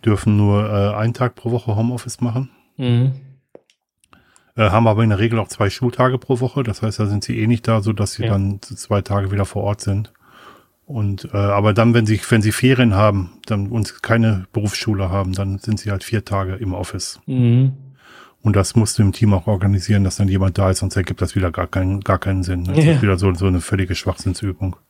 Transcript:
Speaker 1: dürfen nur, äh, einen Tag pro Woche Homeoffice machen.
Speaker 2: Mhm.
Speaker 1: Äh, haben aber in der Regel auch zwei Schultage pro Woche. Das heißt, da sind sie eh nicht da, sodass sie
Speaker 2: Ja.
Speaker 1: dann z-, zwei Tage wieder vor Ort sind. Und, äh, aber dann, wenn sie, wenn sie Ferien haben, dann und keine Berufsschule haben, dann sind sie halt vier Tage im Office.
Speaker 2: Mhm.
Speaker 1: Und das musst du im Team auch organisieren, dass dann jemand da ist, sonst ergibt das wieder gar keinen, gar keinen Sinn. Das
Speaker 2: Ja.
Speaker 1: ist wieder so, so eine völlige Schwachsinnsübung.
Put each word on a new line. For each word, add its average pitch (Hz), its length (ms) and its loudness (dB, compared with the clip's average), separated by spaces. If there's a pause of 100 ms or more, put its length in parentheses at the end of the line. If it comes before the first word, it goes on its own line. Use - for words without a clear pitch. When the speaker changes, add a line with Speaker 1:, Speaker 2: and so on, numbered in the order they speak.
Speaker 1:
dürfen 107 320 2
nur, 104 340 4
äh, 104 260 0
einen 110 180 -2
Tag 123 220 -4
pro - 160 -6
Woche 117 260 -2
Homeoffice 120 420 -4
machen. 123 300 -4 (280)
Speaker 2:
Mhm. 123 360 0 (1400)
Speaker 1:
Äh, 107 140 2
haben 113 180 4
aber 110 160 2
in 110 60 4
der 98 100 2
Regel 113 200 0
auch 98 80 -4
zwei 101 220 -2
Schultage 127 480 0
pro 117 240 -2
Woche. 131 220 -2
Das 113 180 -4
heißt, 110 180 -4
da 107 60 2
sind 101 180 -2
sie - 160 -6
eh 107 80 0
nicht 117 200 0
da, 113 140 2
sodass 104 320 -2
sie 110 100 -6
Speaker 2:
Ja. 110 80 0
Speaker 1:
dann 98 300 0
z-, - 160 -16
zwei 101 240 -2
Tage 98 300 -2
wieder 98 140 0
vor 98 180 -6
Ort 104 180 -2
sind. 104 300 -4 (760)
Und, 104 480 -6
äh, 104 40 -4
aber 101 360 2
dann, 117 200 4
wenn 117 120 4
sie, 107 140 0 (100)
wenn 113 120 4
sie 107 100 2
Ferien 123 440 4
haben, 98 500 0
dann 101 240 -4
und 113 340 -6
keine 110 480 0
Berufsschule 101 580 -4
haben, 95 220 -2
dann 98 280 -4
sind 110 200 -2
sie 107 120 -8
halt 95 120 -4
vier 107 220 -4
Tage 95 300 -4
im 95 180 -6
Office. - 520 -8
Speaker 2:
Mhm. 127 520 2 (640)
Speaker 1:
Und 101 160 2
das 95 180 0
musst 110 240 2
du 107 40 6
im 98 100 2
Team 104 200 2
auch 92 140 0
organisieren, 98 560 2
dass 95 140 -2
dann 101 100 2
jemand 95 300 2
da 95 120 2
ist, 95 100 0
sonst 95 180 -4
ergibt 87 240 -4
das 95 140 -4
wieder 92 160 0
gar 87 160 -4
keinen, 95 340 -2
gar 98 180 0
keinen 95 240 -2
Sinn. 87 220 -4
Das 147 180 4
Speaker 2:
Ja. 160 100 6
Speaker 1:
ist 131 80 2
wieder 98 160 2
so, 92 160 2
so 90 120 -2
eine 92 160 2
völlige 92 340 -2
Schwachsinnsübung. 92 800 -4 (140)